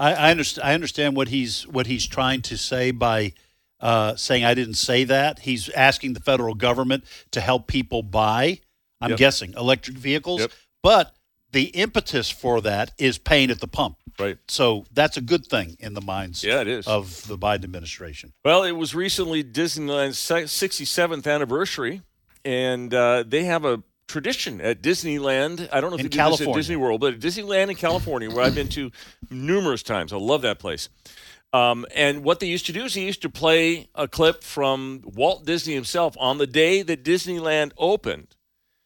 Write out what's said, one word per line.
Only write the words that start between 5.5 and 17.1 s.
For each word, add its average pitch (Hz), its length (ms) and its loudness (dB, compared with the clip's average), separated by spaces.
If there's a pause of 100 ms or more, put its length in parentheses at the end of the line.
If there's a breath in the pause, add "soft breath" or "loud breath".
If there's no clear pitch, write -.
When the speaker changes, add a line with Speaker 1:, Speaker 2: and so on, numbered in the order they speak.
Speaker 1:
asking 135 440 2
the 110 60 -10
federal 123 340 0
government 127 500 0 (260 loud breath)
to - 100 -4
help 120 280 0
people 120 340 -2
buy, 110 580 0 (400)
I'm 117 100 -2
Speaker 2:
Yep. 113 80 0
Speaker 1:
guessing, 117 380 4
electric 127 400 0
vehicles. 143 440 -4
Speaker 2:
Yep. 113 100 -2 (320 soft breath)
Speaker 1:
But 190 340 6 (360)
the 135 140 2
impetus 180 640 -2
for 120 320 0
that 104 360 -2
is 131 200 0
pain 135 320 4
at 117 100 -2
the 87 80 -8
pump. 131 300 -4 (200)
Speaker 2:
Right. 98 200 -4 (100)
Speaker 1:
So 117 440 2
that's 147 240 2
a 143 40 -4
good 151 260 0
thing 85 320 -4
in 107 160 -12
the 101 60 -8
minds 95 440 -6
Speaker 2:
Yeah, 120 160 2
it 113 80 -2
is. 117 180 -6
Speaker 1:
of 98 420 -4